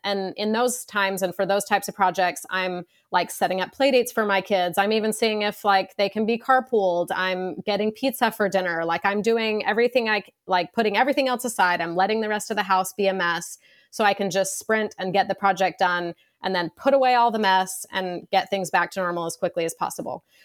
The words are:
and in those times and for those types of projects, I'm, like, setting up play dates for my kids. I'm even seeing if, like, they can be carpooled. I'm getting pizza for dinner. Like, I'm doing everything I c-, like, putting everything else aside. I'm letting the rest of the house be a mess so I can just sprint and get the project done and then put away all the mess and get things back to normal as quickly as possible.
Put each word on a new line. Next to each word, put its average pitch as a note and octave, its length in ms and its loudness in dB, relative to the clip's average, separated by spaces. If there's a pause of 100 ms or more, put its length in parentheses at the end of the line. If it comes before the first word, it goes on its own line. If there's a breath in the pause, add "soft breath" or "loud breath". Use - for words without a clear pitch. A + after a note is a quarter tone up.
and G3 340 -4
in G#3+ 140 -2
those A#3+ 340 0
times G3 380 -2
and F3 100 -2
for F#3+ 140 -2
those G3 180 0
types G3+ 220 0
of F#3+ 80 -10
projects, F#3 560 0
I'm, F3+ 340 -4 (260)
like, F3+ 200 0
setting F#3 280 -2
up F#3 120 -4
play C#4 180 2
dates B3 220 2
for A3+ 120 0
my G3 160 0
kids. F#3 380 0
I'm G3+ 140 2
even A3 200 0
seeing G#3+ 300 0
if, G#3 240 -4
like, F#3+ 300 2
they G3+ 140 0
can G#3+ 180 -2
be A#3 100 0
carpooled. G#3 720 2
I'm F#3 520 -2
getting G#3 300 -2
pizza A#3+ 380 0
for G#3+ 200 0
dinner. F3 360 0
Like, E3 180 -2
I'm G3+ 200 0
doing A3 420 0
everything A#3 420 2
I G#3 140 0
c-, - 120 -16 (120)
like, F3+ 280 0
putting G#3+ 220 0
everything C4 320 2
else B3 160 -2
aside. F3+ 380 0
I'm E3+ 140 -4
letting G3+ 260 2
the G#3+ 80 -2
rest G#3+ 220 -4
of G#3+ 40 -6
the - 60 0
house F#3+ 320 0
be G3+ 140 0
a F#3+ 60 2
mess F3 440 -2 (320 soft breath)
so - 140 -2
I G3+ 100 4
can G3 160 -2
just F#3 300 -2
sprint G#3+ 400 -2
and F#3 120 -4
get F#3+ 160 2
the G3 60 -2
project F#3+ 460 0
done F3 340 0 (300)
and F#3+ 100 -2
then F3 220 -2
put C4+ 180 0
away B3+ 220 4
all A#3+ 160 4
the A3 80 -2
mess F#3+ 520 2
and F#3 380 -6
get F#3 220 2
things F#3+ 180 -2
back F3 220 0
to - 80 -8
normal E3+ 260 -2
as E3+ 100 -6
quickly E3+ 300 -2
as E3 80 -4
possible. - 500 -8 (220 soft breath)